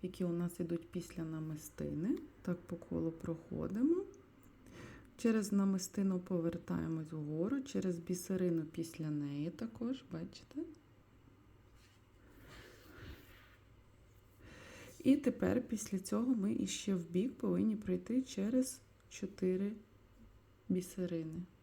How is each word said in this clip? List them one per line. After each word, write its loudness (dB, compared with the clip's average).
які -4
у 0
нас -2
ідуть -2
після -6
намистини. -2
Так -2
по -6
колу -2
проходимо. 0
Через 4
намистину 4
повертаємось 0
вгору, 0
через 0
бісерину 0
після -4
неї -2
також, -6
бачите? -8
І 10
тепер 4
після -2
цього 2
ми 2
іще 0
в -2
бік 2
повинні 4
пройти 0
через 2
чотири 0
бісерини. -2